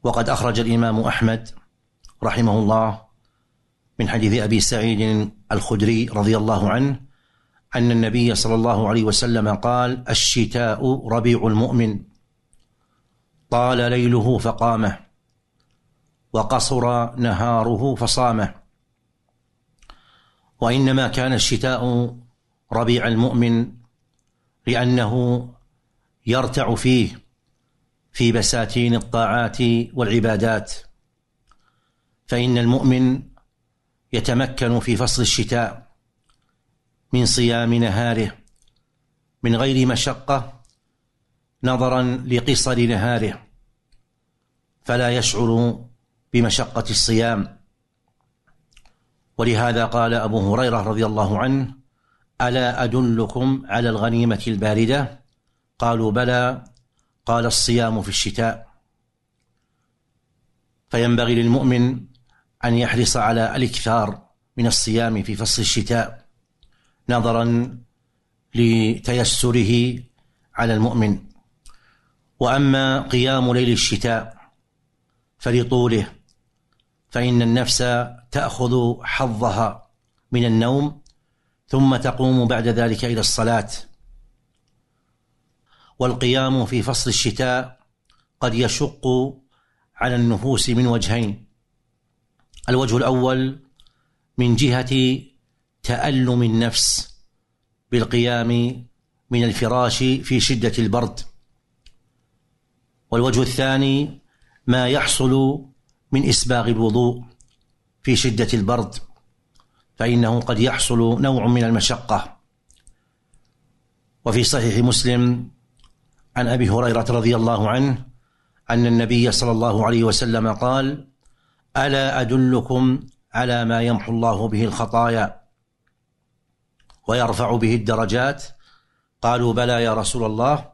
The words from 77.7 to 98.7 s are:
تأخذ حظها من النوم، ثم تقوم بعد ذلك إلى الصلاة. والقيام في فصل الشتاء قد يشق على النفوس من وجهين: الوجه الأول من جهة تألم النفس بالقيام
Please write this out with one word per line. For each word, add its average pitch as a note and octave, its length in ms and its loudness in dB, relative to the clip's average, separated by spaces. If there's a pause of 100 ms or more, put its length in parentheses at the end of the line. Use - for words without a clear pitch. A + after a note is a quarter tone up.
تأخذ A#2+ 720 -2
حظها A2 880 -4 (420)
من A#2+ 120 2
النوم، B2 580 0 (680)
ثم C3+ 280 4
تقوم B2+ 520 0
بعد A2+ 200 0
ذلك A2+ 360 0
إلى A#2 160 -2
الصلاة. A2+ 500 0 (2250)
والقيام B2+ 680 0
في A#2+ 160 -2
فصل B2 280 -2
الشتاء B2+ 720 -2 (600)
قد A#2+ 140 0
يشق B2 520 -2 (880)
على B2 200 -2
النفوس A#2+ 540 0
من B2 160 2
وجهين: A#2 600 -2 (1200)
الوجه B2 280 0
الأول B2+ 640 0 (800)
من A#2+ 180 4
جهة B2+ 640 2 (600)
تألم B2 600 0
النفس A2+ 720 -2 (800)
بالقيام A#2+ 580 0 (800)